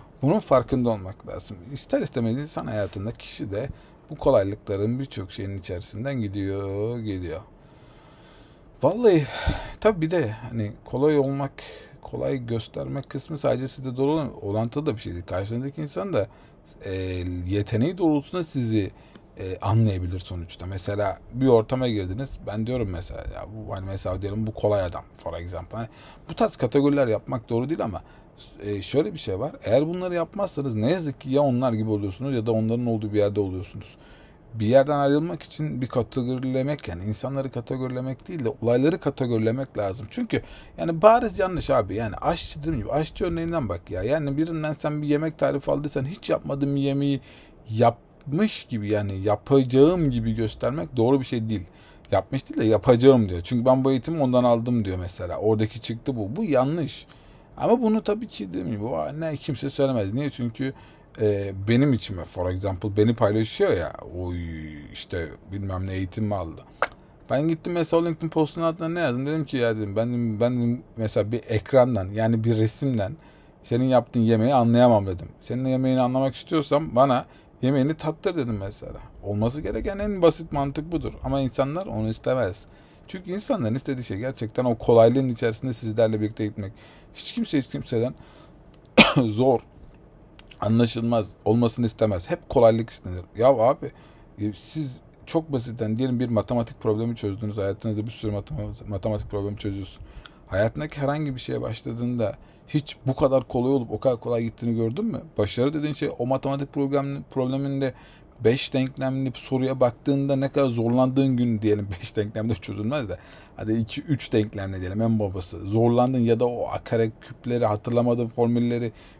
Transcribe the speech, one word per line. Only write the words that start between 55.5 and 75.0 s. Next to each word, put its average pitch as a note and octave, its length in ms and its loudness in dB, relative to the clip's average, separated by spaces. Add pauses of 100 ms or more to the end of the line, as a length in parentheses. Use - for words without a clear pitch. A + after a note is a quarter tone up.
çıktı A#2+ 340 -6
bu. G#2+ 200 -6
Bu G#3+ 80 -4
yanlış. C#3+ 640 0 (500)
Ama A3+ 240 2
bunu A3 220 2
tabii A3 240 -2
ki, G#2+ 260 -10
değil F#2 120 -6
mi? G#2+ 160 -6
Bu C3 160 -4 (220)
ne, D#3 180 -4
kimse C#3 320 -6
söylemez. B2 440 0
Niye? C#3 160 -2
Çünkü B2+ 440 -4 (480)
e, G2+ 320 2 (140)
benim B2+ 260 6
içime, F#2 300 -4
for F2+ 260 -4
example, F#2+ 480 -4
beni A2 180 6
paylaşıyor A2 580 2
ya, E2+ 200 -2 (260)
"Oy, F2+ 180 -4 (560)
işte E2 360 -6 (220)
bilmem F#2+ 360 -4
ne F#2+ 60 -6
eğitim F#2+ 320 -2
mi G#2 100 0
aldı?" E2 260 -6 (680)
Ben C#3 180 2
gittim E3 260 -2
mesela E3+ 280 2
o E3+ 40 0
LinkedIn E3 240 -4
postunun D#3 360 0
altına E3 240 -2
ne E3+ 100 -4
yazdım? C3 260 0
Dedim D#3 200 -2
ki, C#3+ 120 -4
"Ya," A#2 200 2
dedim, G#2 180 -4
"ben," A2+ 140 0
dedim, A#2+ 300 0
"ben," B2 180 2
dedim, A#2+ 260 0 (140)
"mesela G#2+ 340 0
bir A#2+ 160 -2
ekrandan, A2+ 640 4
yani A2+ 340 2
bir A2+ 140 4
resimden A2 600 0 (460)
senin B2+ 220 0
yaptığın B2+ 340 4
yemeği A2+ 340 4
anlayamam," A#2 540 6